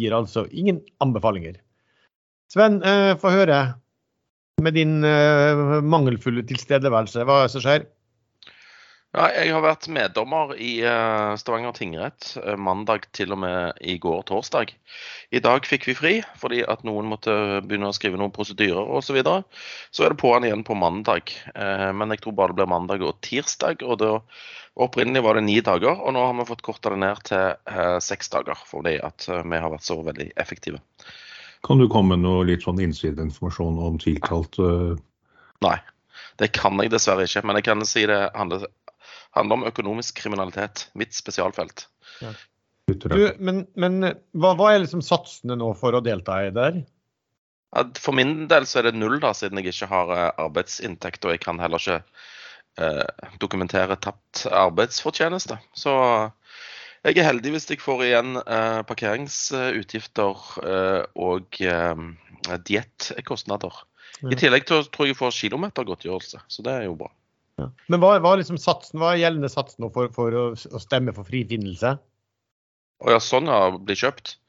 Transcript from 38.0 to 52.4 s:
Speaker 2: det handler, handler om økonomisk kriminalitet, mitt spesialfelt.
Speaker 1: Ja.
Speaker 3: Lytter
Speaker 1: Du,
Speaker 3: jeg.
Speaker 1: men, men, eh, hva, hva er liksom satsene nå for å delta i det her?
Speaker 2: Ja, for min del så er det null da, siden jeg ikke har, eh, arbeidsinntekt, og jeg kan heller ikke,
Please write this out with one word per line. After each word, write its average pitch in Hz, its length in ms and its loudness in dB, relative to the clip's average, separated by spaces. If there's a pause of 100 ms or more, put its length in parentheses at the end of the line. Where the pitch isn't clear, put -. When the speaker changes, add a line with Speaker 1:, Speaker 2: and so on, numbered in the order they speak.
Speaker 2:
det 104 300 2
handler, 95 320 -4 (640)
handler 104 220 2
om 123 120 0
økonomisk 113 500 -6
kriminalitet, 98 800 -6
mitt 104 180 -6
spesialfelt. - 720 -6 (340)
Speaker 1:
Ja. 117 100 -12 (580)
Speaker 3:
Lytter 98 220 -2
Speaker 1:
Du, 202 180 6
Speaker 3:
jeg. - 120 -6
Speaker 1:
men, 185 360 -2
men, 185 280 0
eh, 175 100 0 (200)
hva, 175 240 4
hva 214 160 6
er 202 60 6
liksom 170 240 -2
satsene - 520 -2
nå 117 220 -2
for 123 140 0
å 123 100 2
delta 98 460 -2
i - 20 -6
det 113 140 -2
her? 160 220 -2 (880)
Speaker 2:
Ja, - 80 2 (100)
for - 200 -4
min 147 340 0
del 151 180 6
så 135 140 -2
er 117 100 4
det 113 60 0
null 113 240 0
da, 139 140 2
siden 98 280 -6
jeg 92 60 -6
ikke 92 200 -6
har, 92 220 0
eh, 87 300 0
arbeidsinntekt, 85 840 -6
og 87 60 0
jeg 85 100 -4
kan 85 180 -6
heller 85 180 -2
ikke, 85 260 -4 (760)